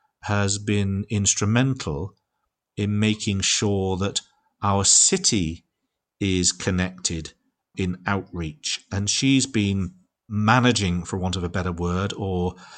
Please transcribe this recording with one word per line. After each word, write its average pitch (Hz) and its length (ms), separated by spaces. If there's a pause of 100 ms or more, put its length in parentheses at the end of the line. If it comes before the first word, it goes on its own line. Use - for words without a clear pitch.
(240)
has 101 340
been 101 520
instrumental 104 1040 (640)
in 104 240
making 107 400
sure 95 580
that 98 220 (420)
our 101 220
city 95 840 (540)
is 92 320
connected 92 800 (440)
in 90 280
outreach. 90 840
And 101 180
she's 135 360
been 98 480 (340)
managing, 107 760
for 98 140
want 92 200
of 87 80
a 85 40
better 90 220
word, 87 460
or 90 380 (220)